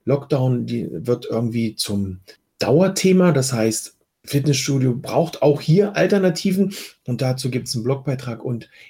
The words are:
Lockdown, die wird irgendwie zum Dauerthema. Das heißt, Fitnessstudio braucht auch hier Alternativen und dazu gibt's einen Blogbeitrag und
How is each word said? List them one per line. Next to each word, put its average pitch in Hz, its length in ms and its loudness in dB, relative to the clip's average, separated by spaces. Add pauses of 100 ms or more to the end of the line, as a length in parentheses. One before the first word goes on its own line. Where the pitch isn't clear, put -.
Lockdown, 127 600 0
die 117 260 -4
wird 120 380 -4
irgendwie 113 460 -2
zum 98 440 -4 (400)
Dauerthema. 185 720 4
Das 131 220 0
heißt, 110 420 -2 (280)
Fitnessstudio 135 720 0
braucht 160 460 -2
auch - 200 2
hier 202 340 2
Alternativen 190 760 2 (320)
und 123 160 -4
dazu 127 280 -2
gibt's 120 260 -6
einen 110 80 -4
Blogbeitrag 131 600 -4
und 117 260 -8 (200)